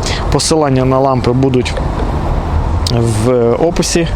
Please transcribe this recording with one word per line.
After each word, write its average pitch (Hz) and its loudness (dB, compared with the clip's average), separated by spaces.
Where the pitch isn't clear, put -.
посилання 139 2
на 131 2
лампи 131 2
будуть 127 0
в 120 2
описі 170 0